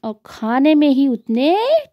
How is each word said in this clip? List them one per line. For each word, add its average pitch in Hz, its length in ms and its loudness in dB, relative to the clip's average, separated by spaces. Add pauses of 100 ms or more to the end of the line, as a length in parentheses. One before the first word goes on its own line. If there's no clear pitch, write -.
और 220 200 -12
खाने 269 500 0
में 294 140 2
ही 277 200 2
उतने 254 480 -2 (360)